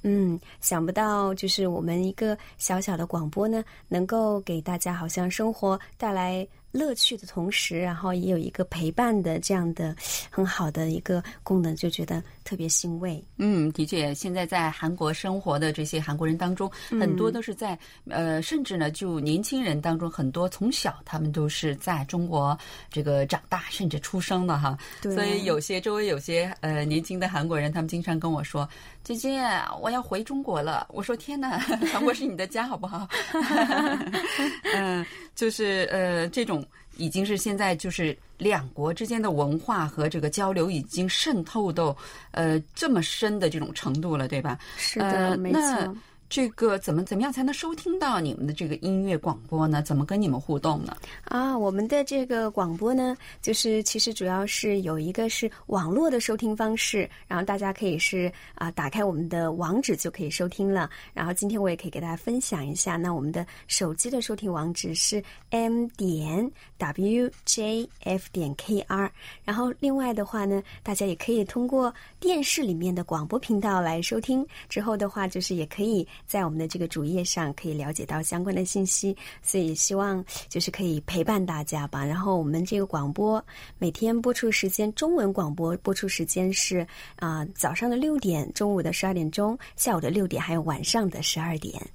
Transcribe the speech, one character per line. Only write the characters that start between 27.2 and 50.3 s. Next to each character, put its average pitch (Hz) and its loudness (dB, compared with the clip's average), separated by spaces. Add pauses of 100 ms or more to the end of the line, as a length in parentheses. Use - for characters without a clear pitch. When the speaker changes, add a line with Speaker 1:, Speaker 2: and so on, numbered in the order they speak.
Speaker 2:
韩 165 0
国 160 2
人， 151 0
他 165 0
们 160 0
经 170 -2
常 160 0
跟 165 0
我 147 0
说 143 -2 (340)
：“姐 240 -4
姐， 269 -2 (400)
我 226 0
要 247 0
回 220 -4
中 277 -4
国 175 0
了。” - 0
我 202 -6
说 233 -2
：“天 285 -6
哪， 262 -2 (160)
<laughs> 320 0
韩 302 0
国 269 4
是 233 -2
你 196 -2
的 185 -2
家 233 -4
好 262 -6
不 185 -6
好？” 196 -6 (260)
<laughs> 294 2
嗯， 180 0 (300)
就 226 2
是， 196 2
呃， 175 2
这 240 0
种 156 -2 (340)
已 160 -2
经 190 2
是 208 2
现 196 0
在 190 4
就 180 -4
是 160 0 (200)
两 180 2
国 147 -2
之 226 -4
间 226 0
的 208 2
文 147 4
化 175 0
和 151 0
这 165 -2
个 151 0
交 190 0
流 180 2
已 156 0
经 180 -2
渗 202 2
透 202 0
到， 160 2 (360)
呃， 160 4 (160)
这 320 0
么 196 6
深 208 0
的 170 4
这 151 -2
种 156 -4
程 139 0
度 160 0
了， 131 0
对 135 -2
吧？ 127 -4 (180)
Speaker 1:
是 - -2
的， 202 2
Speaker 2:
呃， 190 4
Speaker 1:
没 185 0
错。 311 6
Speaker 2:
那 214 2 (340)
这 254 2
个 214 2
怎 165 0
么， 180 2
怎 202 -4
么 208 2
样 277 0
才 254 -2
能 277 2
收 330 -4
听 339 -2
到 262 2
你 156 0
们 - -4
的 147 0
这 160 -4
个 151 -2
音 190 0
乐 190 2
广 147 -2
播 156 2
呢？ 151 4
怎 147 0
么 143 4
跟 202 0
你 190 2
们 127 2